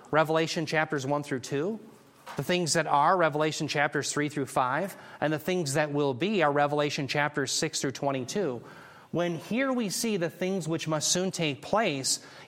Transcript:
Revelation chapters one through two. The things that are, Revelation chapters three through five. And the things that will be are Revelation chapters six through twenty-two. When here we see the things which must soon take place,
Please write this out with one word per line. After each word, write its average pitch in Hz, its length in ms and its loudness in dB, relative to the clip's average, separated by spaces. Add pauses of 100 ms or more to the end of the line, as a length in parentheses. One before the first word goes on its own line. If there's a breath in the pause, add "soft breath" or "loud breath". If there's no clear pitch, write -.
(100)
Revelation 160 540 2
chapters 156 400 0
one 143 180 -2
through 135 180 -4
two. 165 400 -4 (560)
The 143 80 -4
things 175 300 0
that 156 120 2
are, 151 300 6
Revelation 156 520 2
chapters 147 440 0
three 147 160 0
through 139 180 -4
five. 143 500 -2 (240 loud breath)
And 151 120 2
the 151 60 0
things 170 360 -2
that 151 180 2
will 143 220 2
be 180 280 0
are 147 80 6
Revelation 147 580 2
chapters 143 440 0
six - 280 -2
through 139 120 0
twenty-two. 135 720 -2 (500 loud breath)
When 170 260 0
here 262 340 -2
we 240 160 -2
see 214 280 -2
the 170 120 0
things 185 400 -4
which 160 200 -2
must 156 220 0
soon 180 200 0
take 151 320 -2
place, 156 580 0 (280 loud breath)